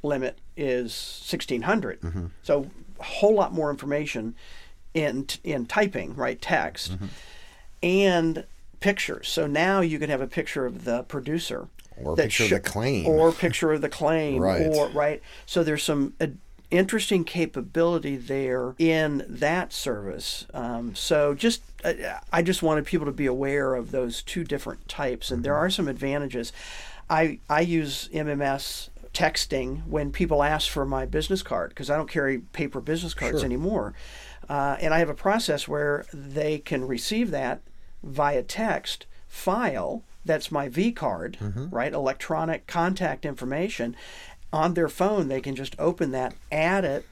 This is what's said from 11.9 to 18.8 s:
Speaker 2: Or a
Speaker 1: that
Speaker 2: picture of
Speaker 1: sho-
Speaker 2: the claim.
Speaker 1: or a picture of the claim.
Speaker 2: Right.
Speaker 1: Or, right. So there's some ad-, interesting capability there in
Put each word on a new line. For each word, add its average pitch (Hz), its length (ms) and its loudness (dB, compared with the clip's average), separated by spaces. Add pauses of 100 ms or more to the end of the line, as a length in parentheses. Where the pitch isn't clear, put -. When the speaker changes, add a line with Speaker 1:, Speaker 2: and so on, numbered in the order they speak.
Speaker 2:
Or 69 160 -2
a 82 40 2
Speaker 1:
that 156 80 6
Speaker 2:
picture 117 200 2
of 107 60 4
Speaker 1:
sho- - 60 6
Speaker 2:
the - 40 2
claim. 110 460 0
Speaker 1:
or 160 240 8
a - 20 0
picture 165 400 2
of 151 80 2
the 147 80 0
claim. 151 540 2
Speaker 2:
Right. 160 240 4
Speaker 1:
Or, 151 220 4
right. 147 340 0 (240)
So 170 180 4
there's 151 180 0
some 143 380 2
ad-, 143 180 -2 (320)
interesting 190 540 4
capability 160 920 0
there 127 600 -2
in 156 500 4